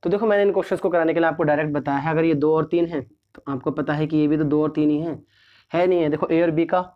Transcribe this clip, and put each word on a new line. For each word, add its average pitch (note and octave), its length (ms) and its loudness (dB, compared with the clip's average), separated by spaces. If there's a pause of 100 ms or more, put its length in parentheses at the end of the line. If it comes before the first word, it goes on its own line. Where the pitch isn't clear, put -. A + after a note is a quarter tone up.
तो E3+ 80 -2
देखो, G#3 160 0
मैंने G3+ 160 2
इन G3+ 100 2
क्वेश्चंस F3+ 280 -2
को F#3+ 100 -2
कराने E3 240 2
के E3+ 60 0
लिए E3 80 2
आपको D#3+ 140 -2
डायरेक्ट D3+ 300 0
बताया C#3 260 -2
है, D3 120 -4
अगर D#3+ 140 0
ये E3 100 2
दो D3+ 180 2
और D#3+ 140 2
तीन E3+ 200 0
है E3 140 -6 (340)
तो - 140 -20
आपको C#3 240 -4
पता D3 220 -4
है D3+ 120 -2
कि D#3 100 -2
ये D3+ 120 4
भी D3+ 100 2
तो D#3 60 0
दो D3+ 180 2
और D3+ 80 0
तीन D3+ 200 0
ही D3+ 80 0
है, D#3 200 -6 (540)
है F3 140 2
नहीं F3+ 140 2
है। D#3 80 0
देखो, D3+ 200 -2
ए E3 140 2
और E3+ 80 2
बी D#3+ 160 0
का F3+ 140 0 (160)